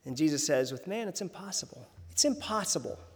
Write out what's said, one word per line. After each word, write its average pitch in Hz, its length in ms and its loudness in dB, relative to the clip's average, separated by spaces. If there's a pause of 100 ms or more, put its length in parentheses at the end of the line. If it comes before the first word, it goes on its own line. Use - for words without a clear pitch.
And 131 100 -6
Jesus 147 300 4
says, 131 260 4
"With 127 160 -8
man, 214 200 -2
it's 180 140 -6
impossible. 180 680 -8 (240)
It's - 140 4
impossible. 214 760 0 (160)